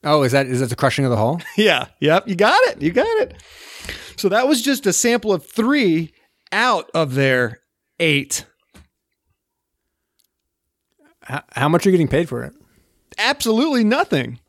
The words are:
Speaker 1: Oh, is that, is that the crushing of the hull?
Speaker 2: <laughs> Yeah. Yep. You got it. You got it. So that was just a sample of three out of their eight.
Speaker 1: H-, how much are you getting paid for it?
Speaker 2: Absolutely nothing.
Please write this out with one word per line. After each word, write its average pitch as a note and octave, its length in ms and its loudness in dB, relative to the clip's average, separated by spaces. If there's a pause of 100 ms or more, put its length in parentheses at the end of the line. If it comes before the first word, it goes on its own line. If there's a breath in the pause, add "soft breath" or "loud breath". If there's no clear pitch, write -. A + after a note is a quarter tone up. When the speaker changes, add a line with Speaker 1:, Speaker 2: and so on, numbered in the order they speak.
Speaker 1:
Oh, D3 200 2
is B2 80 2
that, C3+ 160 2
is B2 140 -2
that C3 80 -2
the A#2 60 -4
crushing C#3 300 0
of B2 60 0
the A#2 60 0
hull? B2 320 0
Speaker 2:
<laughs> - 80 -8
Yeah. G3 300 2 (120)
Yep. D#3 280 2
You G3 80 -4
got A3+ 240 4 (100)
it. - 120 -8
You D#3 100 0
got F3 140 0 (160)
it. - 120 -6 (800 loud breath)
So G3+ 140 -2
that A#3 180 2
was C#4 140 2
just C4+ 240 -2
a F#3 80 0
sample A#3 400 0
of F3 120 -4
three G#3+ 680 0 (380)
out G#3+ 420 0
of D#3 220 -2
their B2+ 440 0 (400)
eight. D3+ 460 -2 (2750)
Speaker 1:
H-, C3 120 -8 (100)
how C3+ 180 -2
much E3 160 2
are G3 40 4
you F#3 40 2
getting E3 140 2
paid D#3+ 220 -2
for A#2+ 140 -8
it? C#3 100 -14 (640)
Speaker 2:
Absolutely B3 680 0
nothing. G#3 640 -2